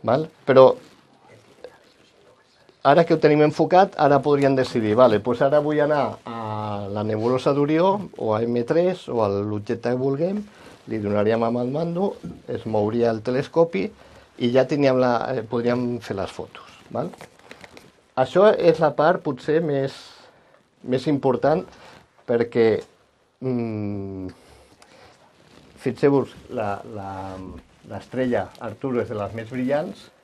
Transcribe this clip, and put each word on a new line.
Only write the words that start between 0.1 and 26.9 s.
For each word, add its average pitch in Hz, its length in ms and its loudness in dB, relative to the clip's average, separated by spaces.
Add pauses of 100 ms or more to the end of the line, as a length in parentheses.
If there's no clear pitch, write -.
Però 131 320 8 (2000)
ara 147 200 6
que 170 100 2
ho 160 60 0
tenim 151 200 4
enfocat, 165 560 4
ara 139 240 4
podríem 139 340 2
decidir, 123 400 0
vale, 113 260 6
pues 120 200 -2
ara 143 200 2
vull 151 200 -2
anar 143 400 -2
a 117 200 -12 (500)
la 104 120 -6
nebulosa 117 540 0
d'Orió, 160 380 2 (180)
o 107 240 -2
a 113 80 -2
M 120 200 -2
tres, 175 440 0
o 120 160 -2
a 104 60 0
l'objecte 104 580 -4
que 123 80 -2
vulguem, 147 460 -4 (400)
li 110 180 -8
donaríem 104 420 0
amb 120 200 -2
el 123 100 -4
mando, 170 380 -4 (320)
es 110 260 -10
mouria 110 400 0
el 110 160 -2
telescopi 143 640 0 (480)
i 123 180 0
ja 131 160 4
teníem 139 320 2
la, 123 140 2 (140)
eh, 127 140 -4
podríem 120 580 -2
fer 104 180 -8
les 92 120 -6
fotos. - 460 -16 (140)
Val? 131 180 -6 (1080)
Això 175 360 4
és 165 260 4
la 156 140 2
part 170 320 0
potser 156 380 -2
més, 139 340 -4 (880)
més 127 240 -2
important 139 560 0 (640)
perquè, 127 540 2 (580)
mm, 104 880 -6 (1500)
fixeu-vos, 139 580 0 (140)
la, 107 240 -4 (180)